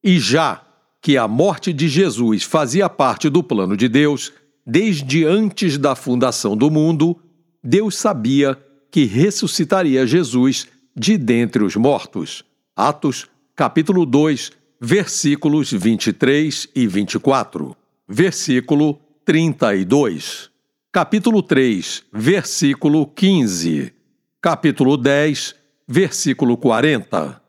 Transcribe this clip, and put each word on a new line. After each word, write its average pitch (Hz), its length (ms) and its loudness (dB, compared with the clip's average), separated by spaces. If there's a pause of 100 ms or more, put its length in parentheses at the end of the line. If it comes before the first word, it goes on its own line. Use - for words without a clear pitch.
E 185 140 4
já 127 440 0 (380)
que 143 160 2
a 117 120 0
morte 160 440 0
de 151 160 -2
Jesus 120 540 0
fazia 156 460 0
parte 135 420 0
do 165 120 2
plano 101 340 -2
de 117 120 0
Deus, 143 440 0 (340)
desde 151 580 0
antes 180 540 0
da 135 160 0
fundação 123 600 -2
do 135 140 2
mundo, 156 460 0 (460)
Deus 185 340 0
sabia 135 640 0 (320)
que 151 140 2
ressuscitaria 143 1040 0
Jesus 127 600 0 (300)
de 190 200 0
dentre 117 460 0
os 98 140 -2
mortos. 110 680 -2 (300)
Atos, 135 520 -2 (280)
capítulo 160 500 0
dois, 143 460 0 (300)
versículos 147 920 0
vinte 110 360 0
e 104 40 -2
três 143 600 0
e 127 120 0
vinte 98 280 -4
e - 40 -2
quatro. 104 580 -2 (320)
Versículo 147 920 0 (260)
trinta 151 500 0
e 95 100 0
dois. 101 680 -2 (420)
Capítulo 202 500 0
três, 127 680 0
versículo 143 920 0
quinze. 92 880 0 (480)
Capítulo 139 560 0
dez, 143 580 0 (320)
versículo 131 680 0
quarenta. 113 920 -2